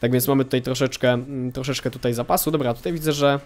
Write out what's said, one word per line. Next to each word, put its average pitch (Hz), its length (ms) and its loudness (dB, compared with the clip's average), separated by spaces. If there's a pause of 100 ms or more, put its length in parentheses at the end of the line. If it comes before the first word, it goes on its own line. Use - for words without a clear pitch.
Tak 123 120 2
więc 127 160 2
mamy 135 160 4
tutaj 127 180 0
troszeczkę, 127 500 0
mm, 127 400 -2
troszeczkę 131 380 -4
tutaj 120 240 -2
zapasu. 156 360 0
Dobra, 139 240 0
tutaj 175 180 -6
widzę, 156 200 0
że 143 340 2